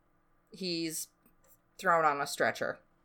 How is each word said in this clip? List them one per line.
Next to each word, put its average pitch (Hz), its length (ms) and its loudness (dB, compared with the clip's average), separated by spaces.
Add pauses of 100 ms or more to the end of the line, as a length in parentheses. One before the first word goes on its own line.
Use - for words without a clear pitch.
(500)
He's 165 580 -6 (720)
thrown 170 260 4
on 143 160 4
a 143 60 -2
stretcher - 520 -2 (260)